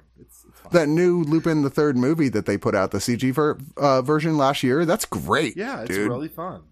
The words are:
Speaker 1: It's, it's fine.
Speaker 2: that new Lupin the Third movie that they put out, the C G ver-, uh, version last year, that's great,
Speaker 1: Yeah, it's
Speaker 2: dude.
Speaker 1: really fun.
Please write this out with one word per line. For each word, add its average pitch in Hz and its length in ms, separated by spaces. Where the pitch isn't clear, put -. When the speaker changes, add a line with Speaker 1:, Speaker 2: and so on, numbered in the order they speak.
Speaker 1:
It's, - 280
it's - 140
fine. - 100
Speaker 2:
that 165 160
new 175 360
Lupin 156 400
the 139 60
Third 147 280
movie 139 320
that 101 160
they 101 120
put 104 180
out, 95 160
the 101 100
C 120 160
G 127 140
ver-, 147 260
uh, 135 240
version 151 360
last 139 260
year, 139 220
that's 170 200
great, 107 520
Speaker 1:
Yeah, 220 240
it's - 80
Speaker 2:
dude. 104 200
Speaker 1:
really 139 200
fun. 160 420